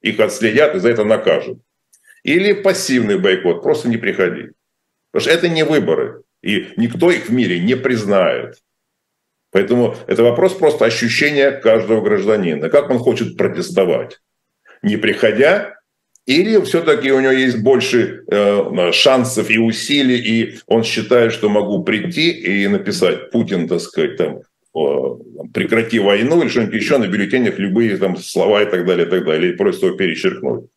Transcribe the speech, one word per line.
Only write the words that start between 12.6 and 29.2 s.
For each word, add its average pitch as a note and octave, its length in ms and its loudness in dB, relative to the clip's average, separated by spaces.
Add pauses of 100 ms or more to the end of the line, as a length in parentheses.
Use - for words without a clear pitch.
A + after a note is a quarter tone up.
Как C#3+ 200 2
он B2 80 0
хочет A#2 380 -2
протестовать, F2 840 -2 (640)
не G#3 140 0
приходя, C3+ 800 0 (520)
или F#3+ 340 2
всё-таки D3+ 500 0
у C3 100 4
него C3 120 2
есть C3 300 2
больше, B2 680 2
э, G2+ 640 0
шансов B2 580 2
и A2 80 2
усилий, B2 600 0
и A2+ 480 -4
он A2+ 180 2
считает, A2+ 480 2
что - 160 -2
могу G2+ 360 -2
прийти A2 460 -2
и G2 380 -2
написать: F#2 640 -2
"Путин, F#2 360 -2
так E2+ 140 -2
сказать, - 360 -4
там, D2+ 240 -4 (360)
э, C2+ 800 -6
прекрати A3+ 440 -2
войну" A2 440 2
или A#2+ 60 -2
что-нибудь G#2+ 260 -2
ещё, G#2+ 240 0
на G#2+ 80 0
бюллетенях G2+ 520 -2
любые G2+ 380 0
там F#2 200 -2
слова G2+ 460 0
и G2+ 40 0
так F2+ 180 -2
далее, F2 220 2
и E2+ 40 -4
так F2+ 140 0